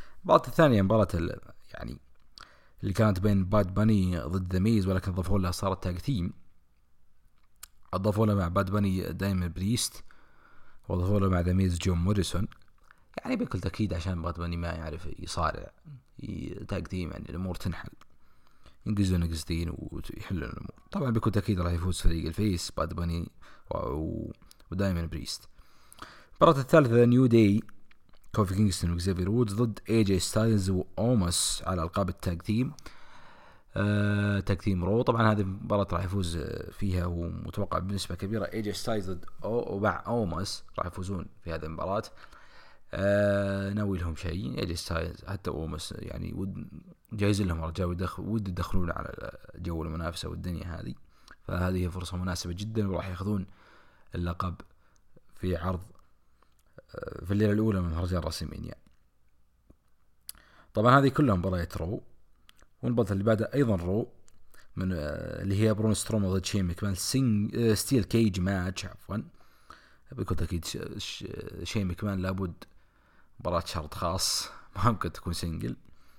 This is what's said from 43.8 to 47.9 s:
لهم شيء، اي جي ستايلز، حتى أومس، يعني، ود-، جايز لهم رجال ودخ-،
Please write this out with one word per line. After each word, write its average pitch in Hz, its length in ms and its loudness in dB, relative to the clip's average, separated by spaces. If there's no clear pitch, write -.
لهم 82 180 -4
شيء، 98 420 -4
اي - 80 -2
جي 82 100 -4
ستايلز، 82 480 -6
حتى - 260 -6
أومس، 78 480 -6
يعني، - 340 -8
ود-، 95 340 -6
جايز 104 300 2
لهم 82 220 -2
رجال 80 220 -2
ودخ-، 87 320 -4